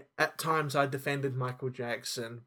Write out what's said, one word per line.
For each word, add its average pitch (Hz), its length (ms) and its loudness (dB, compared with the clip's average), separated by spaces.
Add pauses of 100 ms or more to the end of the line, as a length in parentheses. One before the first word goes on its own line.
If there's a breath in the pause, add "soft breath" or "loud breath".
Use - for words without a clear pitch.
(180)
at - 200 4
times 156 380 2
I 139 120 6
defended 139 480 0
Michael 127 340 -2
Jackson 120 760 -4